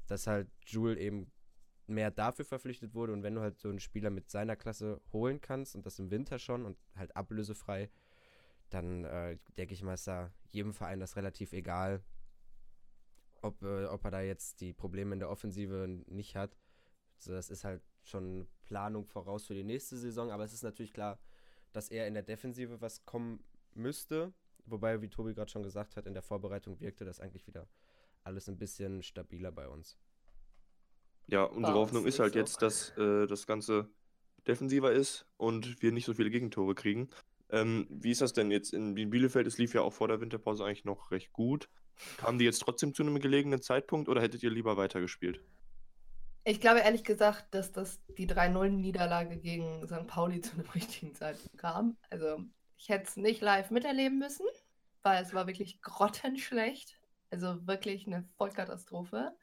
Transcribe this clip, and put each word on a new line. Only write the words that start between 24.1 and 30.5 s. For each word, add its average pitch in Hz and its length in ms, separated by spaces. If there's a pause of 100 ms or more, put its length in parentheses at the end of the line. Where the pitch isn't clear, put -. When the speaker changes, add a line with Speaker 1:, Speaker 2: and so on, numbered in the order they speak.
Speaker 1:
wobei, 113 360
wie 107 80
Tobi 110 240
grad 107 180
schon 107 120
gesagt 101 320
hat, 104 100
in 98 80
der 92 100
Vorbereitung 98 560
wirkte 98 260
das 90 140
eigentlich 92 280
wieder - 200 (560)
alles 95 240
ein 98 100
bisschen 98 460
stabiler 87 480
bei 71 160
uns. 76 300 (1300)